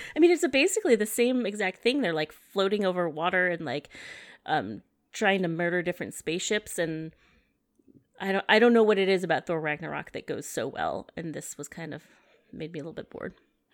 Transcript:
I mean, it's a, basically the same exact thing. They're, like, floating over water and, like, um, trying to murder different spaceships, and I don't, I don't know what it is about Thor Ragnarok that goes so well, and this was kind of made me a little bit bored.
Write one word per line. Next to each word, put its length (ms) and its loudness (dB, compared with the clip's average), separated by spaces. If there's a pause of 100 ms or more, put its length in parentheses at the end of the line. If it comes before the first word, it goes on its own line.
(160)
I 20 0
mean, 120 8
it's 120 2
a, 60 2
basically 480 4
the 100 2
same 400 0
exact 340 -4
thing. 200 2
They're, 120 0
like, 200 -2
floating 520 0
over 240 0
water 400 0
and, 160 -4
like, 240 -6 (580)
um, 360 -2 (300)
trying 300 2
to 60 0
murder 340 -2
different 320 -6
spaceships, 640 -4
and 360 -6 (1080)
I 120 -2
don't, 160 0
I 100 8
don't 140 8
know 100 8
what 160 4
it 100 2
is 140 2
about 240 -2
Thor 140 -2
Ragnarok 520 -6
that 140 -12
goes 200 -6
so 200 -6
well, 400 -4 (100)
and 180 -8
this 220 -12
was 120 -14
kind 260 -12
of 80 -14 (500)
made 200 -10
me 80 -10
a 20 -10
little 100 -12
bit 180 -14
bored. 240 -12 (400)